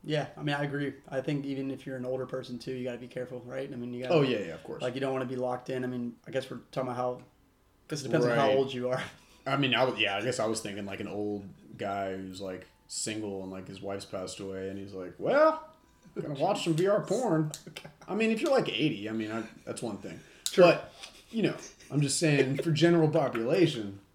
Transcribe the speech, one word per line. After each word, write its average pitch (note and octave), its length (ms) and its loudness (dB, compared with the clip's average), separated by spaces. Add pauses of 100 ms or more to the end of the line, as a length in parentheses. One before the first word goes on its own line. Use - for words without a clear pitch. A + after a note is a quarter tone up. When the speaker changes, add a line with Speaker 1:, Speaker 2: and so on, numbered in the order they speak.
Speaker 1:
Yeah, D3+ 220 -2 (100)
I D3 60 -10
mean, D3 120 0
I D3 100 -2
agree. C#3+ 280 -4 (140)
I C3+ 140 -4
think C3+ 240 -2
even C3+ 260 -4
if C3 140 -10
you're C3+ 100 -8
an B2+ 100 -6
older C3 200 -2
person, B2+ 340 -8
too, C3 140 -8
you B2+ 100 -6
gotta B2 140 -6
be B2 100 -12
careful, B2 380 -8
right? C3+ 260 -8
I B2+ 60 -10
mean, A#2+ 160 -6
you B2 100 -6
gotta E3+ 120 4
Speaker 2:
Oh, D3+ 60 8
yeah, B2 180 2
yeah, E2+ 140 -6
of D#2+ 100 -14
course. - 180 -10
Speaker 1:
like, B2 140 -4
you C3+ 60 -4
don't C3+ 120 -2
wanna C3 120 -2
be B2+ 120 -6
locked B2 320 -4
in. B2+ 140 -2
I B2+ 40 -2
mean, B2 260 -4 (140)
I - 40 -14
guess C3 200 -2
we're B2 60 -10 (140)
talking B2+ 180 -2
about A#2+ 80 -4
how, B2 240 -2 (680)
'cause D3+ 140 -6
it C3 80 -6
depends A#2+ 160 4
on A#2+ 120 4
how C#3 100 6
Speaker 2:
Right. C3 100 6
Speaker 1:
old C3+ 160 2
you B2 160 -2
are. B2+ 120 0 (220)
<laughs> - 240 -18
Speaker 2:
I C3+ 80 2
mean, C3+ 180 4
I A#2+ 120 6
would, A#2 120 0
yeah, G2+ 200 2
I G#2 40 -2
guess A#2+ 180 -2
I A2 60 2
was A2 140 0
thinking, G2+ 260 -8
like, G2 140 -8
an G2+ 80 -6
old G#2 400 -4 (300)
guy G2 400 -4
who's, F#2+ 240 -10
like, F#2 260 -8 (200)
single G#2 560 -6
and, F#2 80 -8
like, F#2+ 180 -10
his F#2+ 120 -14
wife's G2 220 -6
passed F#2 380 -8
away, F#2+ 280 -6
and F#2+ 80 -8
he's G2 160 -12
like, F2+ 240 -10
"Well, D4+ 460 4 (560)
gonna D3+ 140 -6
watch D#3+ 320 0
some E3 80 2
V E3+ 140 2
R G3+ 140 4
porn." D#3+ 580 0
Speaker 1:
<laughs> - 100 -18
Okay. - 200 -16 (160)
Speaker 2:
I - 100 -8
mean, A3 140 2
if A3+ 120 2
you're, D4+ 100 2
like, C4+ 160 4
eighty, A2 420 0
I A2 40 -4
mean, A2 180 -2
I, A2+ 120 -4 (200)
that's - 180 -8
one G#2+ 180 -6
thing. F2 200 -12 (320)
Speaker 1:
Sure. F#3 140 10
Speaker 2:
But, - 280 6 (380)
you A3+ 120 0
know, D#3 120 2 (340)
I'm C#3+ 120 2
just C#3 180 2
saying, C#3 380 4
for E3+ 140 0
general D#3+ 360 6
population B2 920 2 (140)